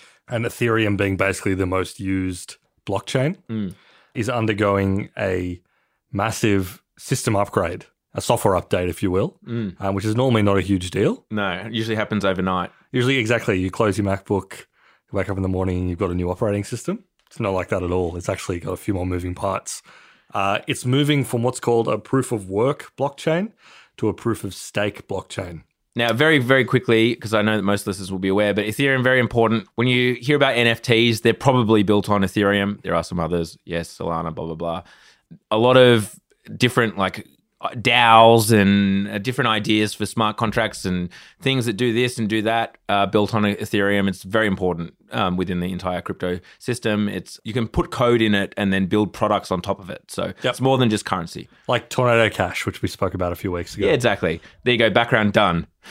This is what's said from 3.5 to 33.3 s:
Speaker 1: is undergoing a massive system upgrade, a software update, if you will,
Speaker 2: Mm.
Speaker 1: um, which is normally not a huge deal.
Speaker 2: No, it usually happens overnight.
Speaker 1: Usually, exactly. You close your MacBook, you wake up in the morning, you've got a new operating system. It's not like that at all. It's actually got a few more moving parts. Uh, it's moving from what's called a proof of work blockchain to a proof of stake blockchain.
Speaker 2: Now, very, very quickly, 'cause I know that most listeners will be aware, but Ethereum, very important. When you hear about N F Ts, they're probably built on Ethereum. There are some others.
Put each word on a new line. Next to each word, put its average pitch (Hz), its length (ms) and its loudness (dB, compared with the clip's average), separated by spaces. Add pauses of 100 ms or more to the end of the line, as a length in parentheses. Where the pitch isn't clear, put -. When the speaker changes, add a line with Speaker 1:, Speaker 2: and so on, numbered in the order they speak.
Speaker 1:
is 113 160 -4
undergoing 101 880 0
a 90 420 -4 (520)
massive 101 720 0 (160)
system - 360 -2
upgrade, 92 500 -2 (280)
a - 60 -10
software 104 400 2
update, 90 300 -2
if - 120 -6
you 98 80 0
will, 98 380 -2
Speaker 2:
Mm. 117 320 -6
Speaker 1:
um, 98 160 -2
which 95 80 -4
is 107 140 0
normally 123 240 4
not 98 160 4
a 95 40 2
huge 90 300 -2
deal. 135 400 -2
Speaker 2:
No, 104 200 -2
it 98 200 -8
usually 110 240 -4
happens 107 300 -2
overnight. 92 440 0 (220)
Speaker 1:
Usually, 127 260 2
exactly. 113 400 0
You 92 140 -2
close 107 260 0
your 104 80 0
MacBook, 95 540 -4
you - 580 -20
wake 95 120 -2
up 95 80 -6
in 95 60 -2
the 92 60 -2
morning, 92 380 -2
you've 87 120 -4
got 98 120 -2
a - 40 -4
new 90 140 -2
operating 101 360 -2
system. 170 400 -8 (220)
It's - 120 -14
not 104 120 -2
like 92 180 -4
that 95 140 -2
at 87 80 -2
all. 90 260 -2
It's 87 100 -12
actually 90 320 -6
got 95 140 -8
a 87 40 -8
few - 160 -4
more 90 120 -4
moving 90 280 -4
parts. - 480 -6 (520)
Uh, 101 340 0
it's 127 180 -6
moving 143 380 2
from 120 200 -4
what's 123 180 -2
called 117 260 2
a 113 100 0
proof 127 360 -2
of 98 160 -6
work 117 480 -2
blockchain 165 560 -2 (420)
to 110 140 0
a 95 40 0
proof - 300 -4
of 98 100 -10
stake - 540 -6
blockchain. 90 560 -10 (320)
Speaker 2:
Now, 117 160 0
very, 147 280 4
very 127 260 2
quickly, 117 500 2
'cause 107 180 -10
I 107 80 2
know 107 140 2
that 101 80 -2
most 101 240 0
listeners 95 240 -8
will 95 80 -6
be 95 80 -2
aware, 101 260 2
but 104 120 -2
Ethereum, 135 360 0
very 127 200 2
important. 113 440 0 (100)
When 120 120 0
you 123 280 0
hear 123 200 -2
about 135 220 2
N 120 100 4
F 113 140 0
Ts, 117 400 2
they're 113 120 4
probably 110 500 4
built 104 260 2
on 101 140 2
Ethereum. 101 580 0
There 90 140 -4
are 82 80 0
some 85 180 -6
others. 82 420 -4